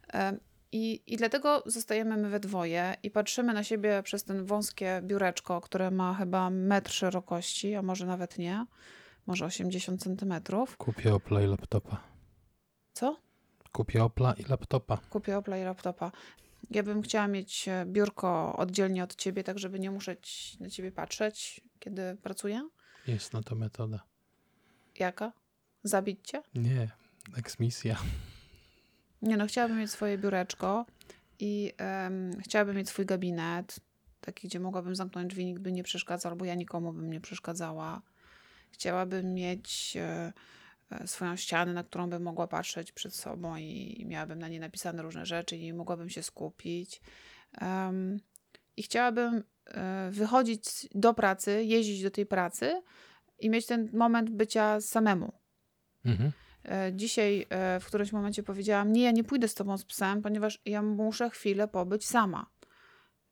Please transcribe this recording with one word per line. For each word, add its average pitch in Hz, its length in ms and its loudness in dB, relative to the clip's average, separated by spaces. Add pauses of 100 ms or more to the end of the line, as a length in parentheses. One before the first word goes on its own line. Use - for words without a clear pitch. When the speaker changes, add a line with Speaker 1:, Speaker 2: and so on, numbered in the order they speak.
Speaker 1:
Em, 196 320 -2 (320)
i, 226 340 -2
i 226 100 -4
dlatego 269 500 4
zostajemy 220 500 0
my 208 140 2
we 202 100 0
dwoje 180 640 0
i 208 80 -4
patrzymy 233 440 2
na 208 100 0
siebie 208 380 2
przez 202 220 -4
ten 196 200 -2
wąskie 196 600 0
biureczko, 185 560 2
które 185 300 0
ma 185 240 2
chyba 185 360 2
metr 190 420 4
szerokości, 180 840 0
a 196 80 -2
może 185 240 -2
nawet 180 320 -4
nie, 190 280 -2 (600)
może 180 180 -2
osiemdziesiąt 180 580 -2
centymetrów. 190 760 -2
Speaker 2:
Kupię 110 380 4
Opla 101 280 4
i 101 40 6
laptopa. - 540 0 (920)
Speaker 1:
Co? 285 280 -2 (520)
Speaker 2:
Kupię 113 320 4
Opla 127 300 4
i - 140 -8
laptopa. - 480 0
Speaker 1:
Kupię 202 420 -2
Opla 202 200 -4
i 190 60 -4
laptopa. 185 480 -4 (580)
Ja 208 120 2
bym 208 200 0
chciała 208 260 2
mieć, 196 400 -4
e, 185 180 0
biurko 180 720 2
oddzielnie 185 480 2
od - 100 -8
ciebie, 190 300 -2
tak 196 140 -4
żeby 196 220 -6
nie 190 100 -2
muszę 196 260 -6
ci, - 460 -12
na 185 80 -10
ciebie 185 220 -8
patrzeć, - 680 -4 (180)
kiedy 190 440 -6
pracuję. 208 460 -4 (380)
Speaker 2:
Jest 113 260 -2
na 113 100 -2
to 113 120 -6
metoda. 110 500 -4 (920)
Speaker 1:
Jaka? 196 340 -2 (500)
Zabić 196 460 0
cię? 294 140 -6 (120)
Speaker 2:
Nie, 120 340 2 (480)
eksmisja. 120 600 -2 (1300)
Speaker 1:
Nie 220 140 4
no, 208 100 2
chciałabym 226 320 0
mieć 214 120 -2
swoje 202 280 -2
biureczko 196 680 0 (520)
i, 208 400 -2
em, 190 640 -4
chciałabym 202 360 2
mieć 190 120 -2
swój 196 180 -2
gabinet, 175 720 -2 (400)
taki, - 280 -12
gdzie 180 120 -6
mogłabym 185 360 -4
zamknąć 180 340 -6
drzwi, 185 160 -4
nikt 180 160 -6
by 185 100 -2
nie 180 100 -2
przeszkadzał, 180 500 -4
albo 175 120 -6
ja 175 100 -2
nikomu 170 380 -4
bym 160 200 -6
nie 160 80 -6
przeszkadzała. 165 800 -8 (680)
Chciałabym 185 640 -2
mieć, 180 640 -4
e, 165 360 -4 (580)
e, - 160 -10
swoją 180 300 -4
ścianę, 175 360 0
na 175 120 -4
którą 175 260 -4
bym 175 120 -4
mogła 170 240 -2
patrzeć 170 460 -6
przed - 220 -10
sobą 165 420 -8
i, - 440 -10
i - 60 -10
miałabym 160 320 -8
na 165 100 -8
niej 165 120 -8
napisane 165 420 -8
różne 165 240 -8
rzeczy 170 300 -4
i 165 160 -8
mogłabym 170 380 -6
się 165 120 -10
skupić. 170 800 -8 (600)
Em, 185 600 -2 (560)
i 214 60 -6
chciałabym, 233 600 2 (240)
e, 185 460 -4
wychodzić 226 800 2
do 226 200 8
pracy, 202 500 4
jeździć 214 380 4
do 196 80 2
tej 202 160 0
pracy 202 560 0 (560)
i 220 120 4
mieć 226 160 4
ten 233 260 2
moment 233 380 6
bycia 214 500 4
samemu. 214 520 4 (720)
Speaker 2:
Mhm. 120 280 4 (360)
Speaker 1:
E, 190 260 0
dzisiaj, 202 560 2
e, 185 300 0
w - 60 -12
którymś 208 260 0
momencie 208 300 0
powiedziałam: 202 500 2
"Nie, 240 100 8
ja 247 80 8
nie 226 140 6
pójdę 240 240 0
z - 60 -6
tobą, 196 240 -2
z - 60 -12
psem, 202 380 0
ponieważ 208 440 0
ja 208 160 0
muszę 214 480 0
chwilę 202 380 0
pobyć 190 380 0
sama". 208 400 2 (840)